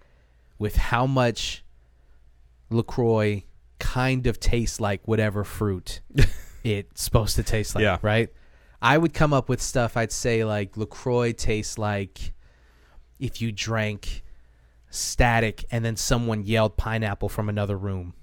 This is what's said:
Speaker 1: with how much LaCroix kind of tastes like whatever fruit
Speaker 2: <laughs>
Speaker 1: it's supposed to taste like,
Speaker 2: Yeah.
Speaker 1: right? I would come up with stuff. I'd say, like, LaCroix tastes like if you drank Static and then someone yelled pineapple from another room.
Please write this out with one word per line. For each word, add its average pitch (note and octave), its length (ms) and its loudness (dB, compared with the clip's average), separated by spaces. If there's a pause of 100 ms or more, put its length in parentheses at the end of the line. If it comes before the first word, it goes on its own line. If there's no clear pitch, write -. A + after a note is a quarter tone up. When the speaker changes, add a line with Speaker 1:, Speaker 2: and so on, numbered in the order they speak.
(580)
Speaker 1:
with G#2 180 -4
how B2 320 4
much B2+ 560 0 (1040)
LaCroix A2 760 0 (360)
kind B2+ 480 0
of A2 140 0
tastes A#2 400 2
like G2+ 260 -2
whatever G#2+ 380 2
fruit - 560 -4 (300)
Speaker 2:
<laughs> - 340 -10
Speaker 1:
it's G#2 360 -6
supposed - 360 0
to A2+ 60 0
taste G#2+ 320 -2
like, G#2+ 80 2
Speaker 2:
Yeah. F#2+ 180 4
Speaker 1:
right? A2 280 2 (520)
I B2+ 160 6
would E3 160 2
come D3+ 180 4
up C3+ 160 2
with B2 140 -2
stuff. A#2 340 -2
I'd A2+ 160 -2
say, A2+ 320 0
like, G#2 320 -2
LaCroix A#2+ 560 -2
tastes G#2+ 460 -2
like G#2 560 -4 (880)
if B2 220 -6
you A2+ 120 -2
drank G#2+ 680 -4 (680)
Static A#2 840 0
and A#2 140 -2
then A2+ 100 -2
someone A2+ 500 0
yelled G#2+ 300 2
pineapple A2 540 -2
from G#2+ 180 -4
another G#2 300 -2
room. F#2 460 -6